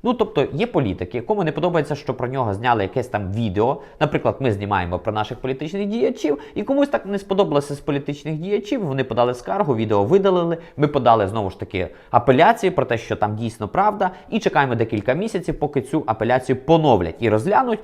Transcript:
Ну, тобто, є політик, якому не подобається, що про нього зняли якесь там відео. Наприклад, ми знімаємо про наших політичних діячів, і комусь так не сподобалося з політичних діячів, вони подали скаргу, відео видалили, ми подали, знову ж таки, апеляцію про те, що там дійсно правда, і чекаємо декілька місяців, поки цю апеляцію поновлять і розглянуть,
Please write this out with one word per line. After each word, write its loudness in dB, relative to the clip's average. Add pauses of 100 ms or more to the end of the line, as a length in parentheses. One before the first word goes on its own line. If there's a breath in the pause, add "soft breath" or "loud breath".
Ну, 0
тобто, 0
є -2
політик, -2
якому -2
не 0
подобається, 0
що -6
про -4
нього -2
зняли 2
якесь -2
там -4
відео. 0 (200 loud breath)
Наприклад, 0
ми 2
знімаємо -2
про -4
наших -4
політичних -6
діячів, -2 (160 loud breath)
і -4
комусь 2
так -4
не -4
сподобалося 0
з -12
політичних -4
діячів, -2
вони -2
подали 2
скаргу, -2
відео 2
видалили, 2 (180 loud breath)
ми 2
подали, 4
знову -4
ж -18
таки, -4 (220 loud breath)
апеляцію 4
про 0
те, 0
що -4
там -2
дійсно -6
правда, 0 (200 loud breath)
і 0
чекаємо 2
декілька 0
місяців, -4
поки -2
цю -2
апеляцію 0
поновлять 4
і 0
розглянуть, 2